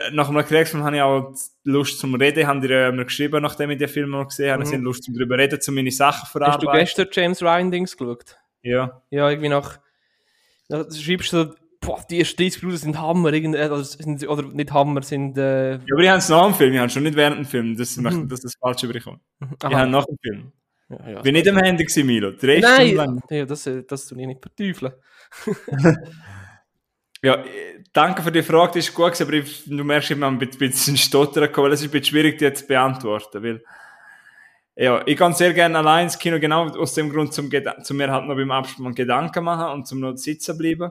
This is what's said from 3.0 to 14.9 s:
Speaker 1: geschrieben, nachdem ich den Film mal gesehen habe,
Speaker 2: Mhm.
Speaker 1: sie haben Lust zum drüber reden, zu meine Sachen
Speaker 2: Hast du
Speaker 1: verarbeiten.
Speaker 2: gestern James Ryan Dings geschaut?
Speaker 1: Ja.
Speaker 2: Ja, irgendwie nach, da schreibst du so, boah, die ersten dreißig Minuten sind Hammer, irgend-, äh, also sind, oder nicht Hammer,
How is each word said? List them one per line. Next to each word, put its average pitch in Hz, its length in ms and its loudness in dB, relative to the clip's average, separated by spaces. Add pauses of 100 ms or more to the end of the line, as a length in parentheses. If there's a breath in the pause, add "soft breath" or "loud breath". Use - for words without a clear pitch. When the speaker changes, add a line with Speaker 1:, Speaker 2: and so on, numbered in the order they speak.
Speaker 1:
geschrieben, 147 360 -2
nachdem 147 280 -4
ich 143 80 -4
den 139 100 -2
Film 143 220 -4
mal 139 160 -6
gesehen 139 260 -4
habe, 135 120 -2
Speaker 2:
Mhm. - 40 -4
Speaker 1:
sie 147 80 -4
haben 131 80 -4
Lust 127 220 -6
zum 123 100 -10
drüber 127 220 -2
reden, 139 240 2
zu 147 100 -6
meine 131 180 -2
Sachen 143 340 2
Speaker 2:
Hast - 120 -10
du 147 40 6
Speaker 1:
verarbeiten. 143 400 4
Speaker 2:
gestern 185 340 0
James 180 280 0
Ryan 175 300 2
Dings 180 240 -4
geschaut? 120 400 -10 (260)
Speaker 1:
Ja. 127 480 -4
Speaker 2:
Ja, 143 200 2
irgendwie 147 180 -2
nach, 143 320 -2 (880)
da 151 240 -6
schreibst 160 400 -4
du 165 140 2
so, 151 80 -14 (260)
boah, - 300 -8
die 170 100 -4
ersten 165 240 0
dreißig 180 180 -2
Minuten 175 200 -6
sind 151 180 -6
Hammer, 165 320 0
irgend-, 156 240 -2
äh, 151 140 -2
also 143 140 -4
sind, 147 440 -8
oder 147 160 -4
nicht 139 300 -8
Hammer, 143 280 2